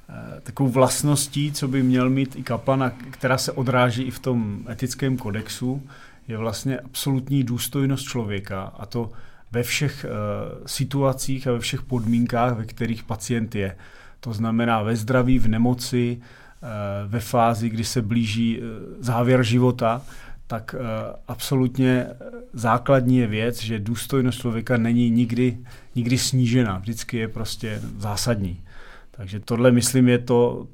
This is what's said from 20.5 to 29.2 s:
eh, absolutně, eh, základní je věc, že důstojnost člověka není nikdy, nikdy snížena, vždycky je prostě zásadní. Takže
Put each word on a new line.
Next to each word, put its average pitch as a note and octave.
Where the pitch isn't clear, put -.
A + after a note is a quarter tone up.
eh, A2
absolutně, B2+
eh, -
základní B2
je A#2+
věc, A2
že A2
důstojnost B2
člověka A#2
není A#2
nikdy, A#2+
nikdy B2
snížena, A#2+
vždycky A2
je A2
prostě A2
zásadní. G2+
Takže G2+